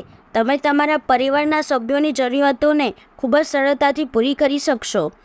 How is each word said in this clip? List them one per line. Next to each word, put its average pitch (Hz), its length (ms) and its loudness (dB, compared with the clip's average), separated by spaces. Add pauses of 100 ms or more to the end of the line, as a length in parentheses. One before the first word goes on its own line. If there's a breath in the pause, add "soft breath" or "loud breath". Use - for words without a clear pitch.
(320 soft breath)
તમે 226 260 0
તમારા 294 460 0
પરિવારના 285 580 0
સભ્યોની 277 500 0
જરૂરિયાતોને 277 760 0 (280 soft breath)
ખૂબ 254 200 0
જ 302 100 4
સરળતાથી 277 600 0
પૂરી 254 300 0
કરી 285 240 0
શકશો. 226 440 -2 (200 soft breath)